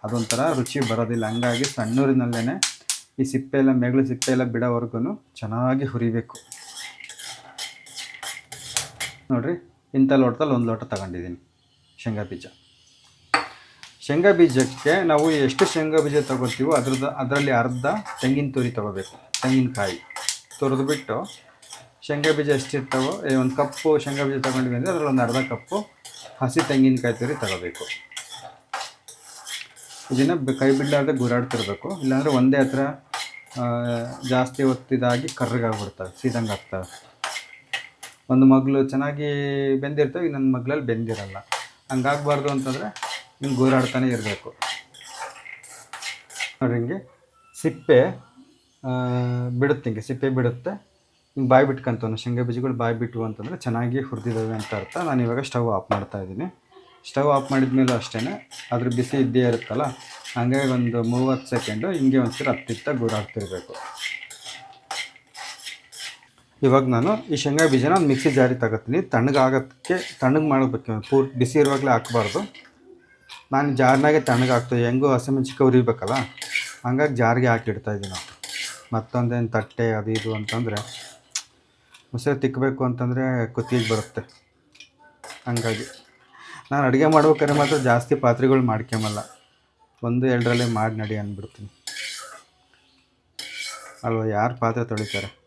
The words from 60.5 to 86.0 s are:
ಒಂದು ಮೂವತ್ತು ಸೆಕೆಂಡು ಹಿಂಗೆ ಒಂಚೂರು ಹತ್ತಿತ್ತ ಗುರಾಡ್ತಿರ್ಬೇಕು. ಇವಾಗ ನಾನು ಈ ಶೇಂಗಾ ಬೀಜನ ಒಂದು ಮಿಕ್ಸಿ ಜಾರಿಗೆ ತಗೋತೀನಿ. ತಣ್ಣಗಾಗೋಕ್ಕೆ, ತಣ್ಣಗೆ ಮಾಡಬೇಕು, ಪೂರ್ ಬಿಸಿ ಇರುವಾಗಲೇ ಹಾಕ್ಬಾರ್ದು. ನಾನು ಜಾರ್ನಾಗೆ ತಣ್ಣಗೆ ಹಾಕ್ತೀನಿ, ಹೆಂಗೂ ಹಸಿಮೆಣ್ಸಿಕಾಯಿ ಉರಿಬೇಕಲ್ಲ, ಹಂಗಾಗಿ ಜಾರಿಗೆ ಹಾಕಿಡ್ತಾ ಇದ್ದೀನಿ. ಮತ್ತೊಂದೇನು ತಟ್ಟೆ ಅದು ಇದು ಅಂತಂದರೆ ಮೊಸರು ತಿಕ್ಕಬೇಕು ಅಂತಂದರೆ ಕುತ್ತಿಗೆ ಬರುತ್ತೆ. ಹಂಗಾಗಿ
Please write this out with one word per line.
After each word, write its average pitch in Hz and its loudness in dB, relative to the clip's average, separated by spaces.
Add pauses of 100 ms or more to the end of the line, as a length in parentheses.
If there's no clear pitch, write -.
ಒಂದು 120 0 (140)
ಮೂವತ್ತು 131 0
ಸೆಕೆಂಡು 113 -2
ಹಿಂಗೆ 135 4
ಒಂಚೂರು 120 -2
ಹತ್ತಿತ್ತ 131 -4 (120)
ಗುರಾಡ್ತಿರ್ಬೇಕು. 104 -4 (3000)
ಇವಾಗ 135 8 (100)
ನಾನು 147 4 (200)
ಈ 143 -2
ಶೇಂಗಾ 147 4
ಬೀಜನ 135 4
ಒಂದು 156 4
ಮಿಕ್ಸಿ 131 2
ಜಾರಿಗೆ 127 4
ತಗೋತೀನಿ. 113 0 (140)
ತಣ್ಣಗಾಗೋಕ್ಕೆ, 131 2 (260)
ತಣ್ಣಗೆ 151 4
ಮಾಡಬೇಕು, 120 0 (100)
ಪೂರ್ 135 6 (160)
ಬಿಸಿ 123 2
ಇರುವಾಗಲೇ 135 2
ಹಾಕ್ಬಾರ್ದು. 117 0 (1120)
ನಾನು 139 2
ಜಾರ್ನಾಗೆ 135 6
ತಣ್ಣಗೆ 127 4
ಹಾಕ್ತೀನಿ, 120 0
ಹೆಂಗೂ 131 2
ಹಸಿಮೆಣ್ಸಿಕಾಯಿ 131 2
ಉರಿಬೇಕಲ್ಲ, 120 2 (680)
ಹಂಗಾಗಿ 135 2
ಜಾರಿಗೆ 120 4
ಹಾಕಿಡ್ತಾ 107 -4
ಇದ್ದೀನಿ. 95 -8 (760)
ಮತ್ತೊಂದೇನು 120 -2
ತಟ್ಟೆ 110 -2 (120)
ಅದು 107 -4
ಇದು 110 -4
ಅಂತಂದರೆ 107 -4 (1300)
ಮೊಸರು 139 0
ತಿಕ್ಕಬೇಕು 135 0
ಅಂತಂದರೆ 123 -2 (340)
ಕುತ್ತಿಗೆ 117 0
ಬರುತ್ತೆ. 110 -2 (1300)
ಹಂಗಾಗಿ 117 -2 (840)